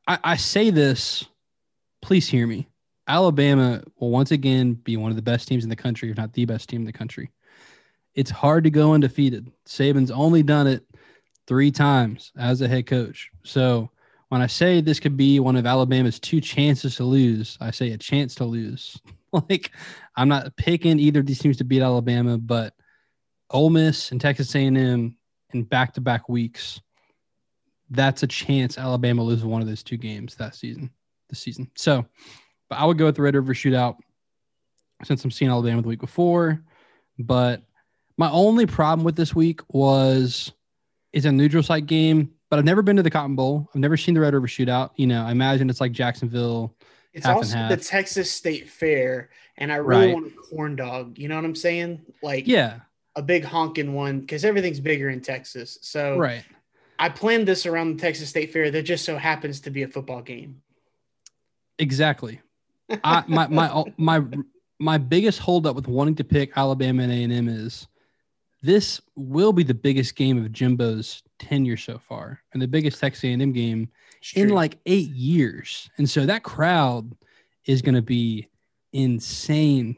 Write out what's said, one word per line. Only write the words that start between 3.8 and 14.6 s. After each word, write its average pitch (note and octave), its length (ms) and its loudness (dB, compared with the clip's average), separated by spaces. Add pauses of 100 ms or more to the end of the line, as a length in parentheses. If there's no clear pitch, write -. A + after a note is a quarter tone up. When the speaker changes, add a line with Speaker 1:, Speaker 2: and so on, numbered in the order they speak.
Speaker 1:
will A#2+ 100 -2
once B2+ 220 2
again C3 420 2
be A#2 240 -6
one A2 140 -4
of A2 40 -2
the A2+ 60 -4
best A2+ 260 -2
teams B2 160 -2
in A2+ 60 -6
the A2 60 -6
country, A#2 340 -6
if A2 80 -8
not A2 160 -8
the B2 120 0
best A2 240 -6
team A#2 120 -8
in A2 60 -8
the A2 40 -12
country. - 380 -12 (840)
It's C3+ 160 0
hard D#3 320 2
to D#3 80 4
go D3+ 220 6
undefeated. B2+ 580 2 (160)
Saban's C#3 420 2
only D#3 320 4
done D3 240 4
it C3 180 0 (640)
three C#3 240 4
times C3 680 2
as B2 260 0
a C3 60 0
head B2 200 0
coach. - 420 -4 (140)
So B2 480 0 (380)
when B2+ 120 0
I B2 60 2
say F3 340 2